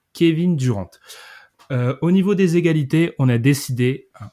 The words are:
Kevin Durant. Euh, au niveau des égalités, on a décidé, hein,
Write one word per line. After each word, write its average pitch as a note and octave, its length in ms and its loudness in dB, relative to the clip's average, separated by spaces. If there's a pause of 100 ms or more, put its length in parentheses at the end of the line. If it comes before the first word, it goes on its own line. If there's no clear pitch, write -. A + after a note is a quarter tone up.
(120)
Kevin E3 440 0
Durant. A#2 320 -2 (840)
Euh, B2 280 -2
au F3 120 0
niveau F#3+ 240 2
des F3 200 2
égalités, D#3+ 640 0
on C3 100 2
a A#2+ 100 2
décidé, C3 720 -2 (120)
hein, G#2 120 -18